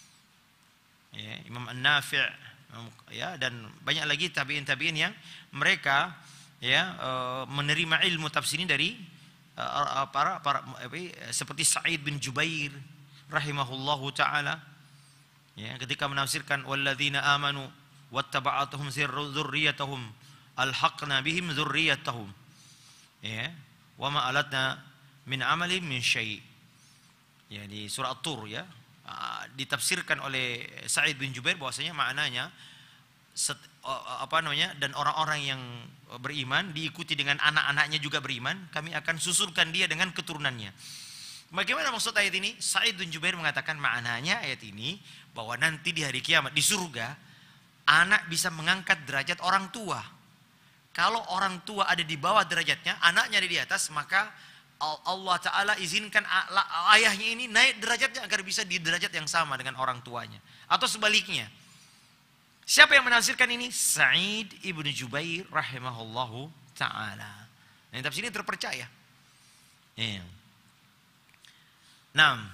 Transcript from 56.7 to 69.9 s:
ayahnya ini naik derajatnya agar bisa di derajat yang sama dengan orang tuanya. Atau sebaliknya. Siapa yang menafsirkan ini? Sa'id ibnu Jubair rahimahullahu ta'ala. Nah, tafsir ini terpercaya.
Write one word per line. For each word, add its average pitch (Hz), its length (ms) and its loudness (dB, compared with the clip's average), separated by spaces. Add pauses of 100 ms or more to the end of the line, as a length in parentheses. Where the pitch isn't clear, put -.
ayahnya 220 400 6
ini 247 160 -6
naik 226 320 6
derajatnya 233 400 2
agar 196 160 0
bisa 196 240 -2
di 180 160 -2
derajat 165 320 0
yang 156 160 -4
sama 147 320 2
dengan 131 160 -6
orang 127 240 0
tuanya. 113 400 -10 (320)
Atau 202 160 4
sebaliknya. 196 640 2 (1120)
Siapa 302 320 10
yang 262 80 8
menafsirkan 240 480 4
ini? 240 160 -4
Sa'id 180 960 2
ibnu 156 240 -4
Jubair 143 640 -4
rahimahullahu 123 960 -6 (280)
ta'ala. 107 560 -6 (600)
Nah, 120 80 -8
tafsir 147 240 -4
ini 233 80 -6
terpercaya. 185 560 -6 (1120)